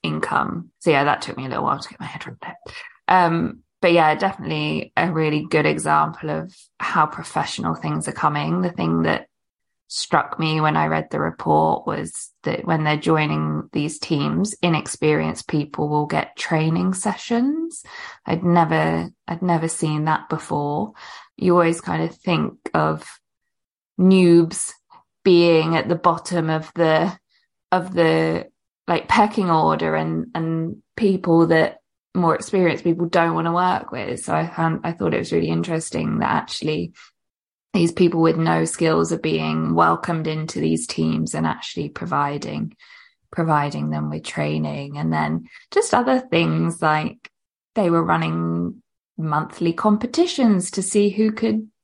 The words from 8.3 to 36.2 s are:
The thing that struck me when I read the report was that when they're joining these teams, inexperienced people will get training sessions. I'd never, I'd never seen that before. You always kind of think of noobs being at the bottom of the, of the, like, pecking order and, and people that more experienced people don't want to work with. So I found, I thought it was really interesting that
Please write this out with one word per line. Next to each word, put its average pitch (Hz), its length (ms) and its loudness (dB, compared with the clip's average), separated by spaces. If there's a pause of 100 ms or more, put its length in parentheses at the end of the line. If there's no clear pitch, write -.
The 175 100 -2
thing 165 320 -2
that 160 240 0 (600)
struck - 500 -2
me 156 220 0
when 156 160 2
I 156 120 2
read 156 220 -2
the 156 100 -6
report 156 680 0
was 160 420 -8 (140)
that - 220 -4
when 160 180 0
they're 151 140 0
joining 156 760 0
these 147 260 -4
teams, 151 640 -2
inexperienced 156 840 0
people 151 400 -2
will 151 180 0
get 156 300 -4
training 165 580 0
sessions. 262 880 -2 (420)
I'd 175 180 -2
never, 165 680 2 (160)
I'd 170 160 -6
never 165 280 0
seen 151 360 -2
that 156 220 -2
before. 156 640 -4 (460)
You 180 160 2
always 165 260 4
kind 165 240 -2
of 165 140 -6
think 160 400 -2 (160)
of 156 340 0 (880)
noobs 175 760 6 (500)
being 170 520 6
at - 140 0
the 170 60 2
bottom 165 540 0
of 160 260 -4
the, 165 420 2 (540)
of 185 220 0
the, 160 540 2 (400)
like, 170 200 -2
pecking 214 420 2
order 160 460 2
and, 165 400 -4
and 165 480 -4 (120)
people 180 520 4
that 160 300 2 (380)
more 165 200 2
experienced 180 480 0
people 170 240 0
don't 165 280 2
want 165 100 -2
to 170 60 0
work 180 400 0
with. - 320 -6
So 175 100 -4
I 160 140 0
found, 165 360 -2
I - 100 -4
thought 165 200 -2
it - 60 0
was - 120 -6
really 165 180 0
interesting 160 720 -4
that - 120 0